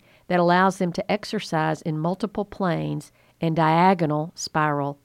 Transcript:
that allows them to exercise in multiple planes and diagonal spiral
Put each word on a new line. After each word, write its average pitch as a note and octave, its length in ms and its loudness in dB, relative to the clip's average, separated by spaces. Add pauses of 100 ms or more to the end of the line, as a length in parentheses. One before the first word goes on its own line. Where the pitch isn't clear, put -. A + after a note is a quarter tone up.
(280)
that F3 140 2
allows F3+ 360 4
them F3 140 -2
to - 180 -6
exercise D#3+ 720 -4
in D#3 140 -4
multiple F#3 460 -4
planes D#3 680 -4 (260)
and E3 160 0
diagonal E3 800 2
spiral C#3+ 680 -2